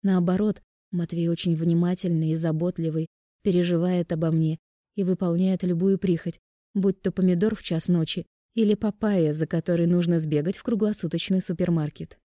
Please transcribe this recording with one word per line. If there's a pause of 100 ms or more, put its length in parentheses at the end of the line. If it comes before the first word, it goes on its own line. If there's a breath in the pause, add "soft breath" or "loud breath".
Наоборот, (280)
Матвей
очень
внимательный
и
заботливый, (360)
переживает
обо
мне (380)
и
выполняет
любую
прихоть, (340)
будь
то
помидор
в
час
ночи (280)
или
папайя,
за
которой
нужно
сбегать
в
круглосуточный
супермаркет.